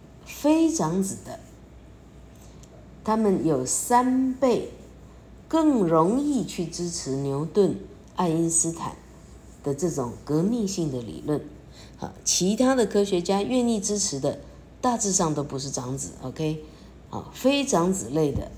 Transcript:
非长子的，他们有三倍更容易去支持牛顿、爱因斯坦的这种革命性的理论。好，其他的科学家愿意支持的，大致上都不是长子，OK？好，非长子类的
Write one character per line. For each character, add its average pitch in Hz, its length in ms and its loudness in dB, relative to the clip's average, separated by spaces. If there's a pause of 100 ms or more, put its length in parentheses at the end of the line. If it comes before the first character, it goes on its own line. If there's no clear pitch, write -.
(260)
非 320 480 2
长 175 300 0
子 - 200 -6
的， - 160 -14 (1600)
他 220 120 2
们 202 300 2
有 139 180 2
三 254 720 2
倍 233 380 2 (760)
更 302 360 4
容 165 360 4
易 285 240 0
去 165 220 -6
支 175 240 -6
持 135 280 -6
牛 139 280 -2
顿、 196 300 2 (400)
爱 185 140 0
因 165 200 0
斯 165 220 0
坦 - 240 -8 (680)
的 143 140 -2
这 170 140 -2
种 127 240 -4 (100)
革 151 180 0
命 220 260 0
性 165 220 -2
的 127 120 -4
理 - 240 -12
论。 151 160 -2 (560)
好， - 160 -10 (100)
其 190 320 2
他 262 200 4
的 233 100 4
科 202 180 2
学 190 180 0
家 196 200 2
愿 247 260 2
意 220 140 0
支 208 180 -2
持 143 200 -2
的， 139 200 -2 (400)
大 247 180 2
致 196 140 0
上 165 240 2
都 143 80 -2
不 139 160 -8
是 139 100 -8
长 131 280 -6
子， - 140 -10 (100)
OK？ 156 420 -4 (460)
好， - 240 -10
非 277 320 2
长 180 260 2
子 180 200 -4
类 151 200 2
的 - 260 -4